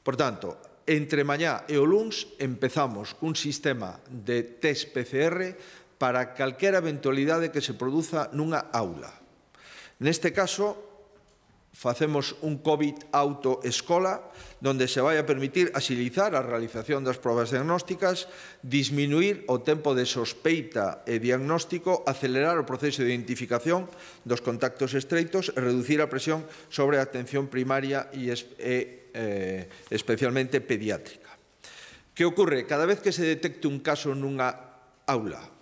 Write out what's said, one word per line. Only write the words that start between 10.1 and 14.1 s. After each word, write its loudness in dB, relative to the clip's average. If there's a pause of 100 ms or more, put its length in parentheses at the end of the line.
caso, 0 (840)
facemos 0
un -2
covid 2
auto 4
escola, 0 (320)